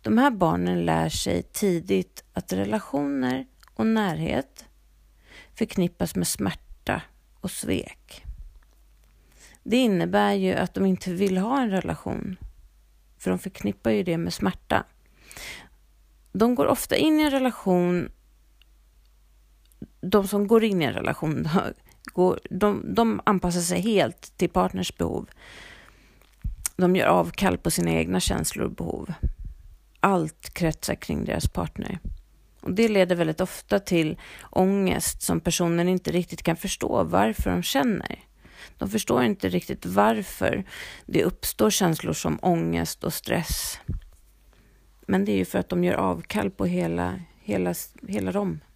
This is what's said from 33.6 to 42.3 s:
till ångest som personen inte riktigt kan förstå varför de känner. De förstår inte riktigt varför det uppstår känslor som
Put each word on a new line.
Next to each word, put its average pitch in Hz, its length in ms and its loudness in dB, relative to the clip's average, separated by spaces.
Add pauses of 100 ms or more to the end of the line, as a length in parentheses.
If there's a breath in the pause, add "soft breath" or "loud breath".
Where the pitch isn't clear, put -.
till 165 380 0 (320 loud breath)
ångest 190 720 2
som 170 180 0
personen 170 500 2
inte 180 220 0
riktigt 170 320 -2
kan 165 120 2
förstå - 480 -2
varför 196 460 2
de 180 140 0
känner. - 560 -2 (580 loud breath)
De - 120 -4
förstår 214 340 0
inte 196 260 0
riktigt - 360 -4
varför 202 800 2 (420 loud breath)
det - 180 0
uppstår - 460 0
känslor 170 440 0
som 156 280 -4